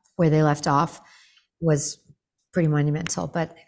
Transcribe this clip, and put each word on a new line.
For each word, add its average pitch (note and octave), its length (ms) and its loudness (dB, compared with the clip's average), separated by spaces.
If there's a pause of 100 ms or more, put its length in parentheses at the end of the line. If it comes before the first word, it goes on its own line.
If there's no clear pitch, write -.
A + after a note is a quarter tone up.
(180)
where E3 120 2
they D#3 140 4
left D3 240 0
off D3 320 0 (600)
was D3+ 360 0 (540)
pretty E3+ 160 0
monumental, D3+ 600 -2
but D#3+ 280 -6 (120)